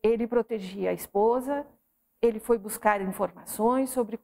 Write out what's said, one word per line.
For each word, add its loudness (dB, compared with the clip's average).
ele 2
protegia -2
a 0
esposa, 0
ele 2
foi 2
buscar 0
informações -2
sobre -4